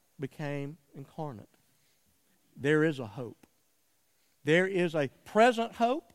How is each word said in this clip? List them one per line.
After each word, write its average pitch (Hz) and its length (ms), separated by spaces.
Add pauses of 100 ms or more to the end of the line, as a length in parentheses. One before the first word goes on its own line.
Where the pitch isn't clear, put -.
(180)
became 143 600 (180)
incarnate, 139 540 (1040)
there 151 300
is 147 140
a 117 80
hope. - 380 (1000)
There 170 200
is 180 300
a 143 140 (160)
present 226 500
hope, 247 400